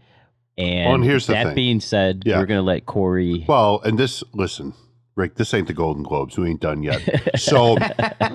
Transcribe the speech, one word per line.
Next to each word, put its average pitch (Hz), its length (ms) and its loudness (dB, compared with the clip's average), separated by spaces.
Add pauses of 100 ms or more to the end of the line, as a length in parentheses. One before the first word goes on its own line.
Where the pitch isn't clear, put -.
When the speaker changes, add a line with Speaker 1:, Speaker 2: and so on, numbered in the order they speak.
(580)
Speaker 1:
And 87 280 -2
Speaker 2:
Well, 127 100 4
and 127 80 2
here's 135 220 2
the 110 60 2
Speaker 1:
that 110 140 2
Speaker 2:
thing. 147 80 -4
Speaker 1:
being 123 260 0
said, 95 460 0
Speaker 2:
Yeah. 95 120 2
Speaker 1:
we're 98 80 0
gonna 101 160 0
let 92 220 0
Corey 90 640 0
Speaker 2:
Well, 107 360 4
and 110 140 2
this, 131 240 -2 (120)
listen, 85 400 -6 (400)
Rick, 92 220 -4
this - 180 0
ain't 95 120 0
the 82 60 -4
Golden 78 300 -2
Globes. 69 340 -6
We 87 140 0
ain't 78 100 -4
done 76 220 -4
yet. 69 180 -2 (340)
Speaker 1:
<laughs> - 40 -2
Speaker 2:
So 120 380 4 (580)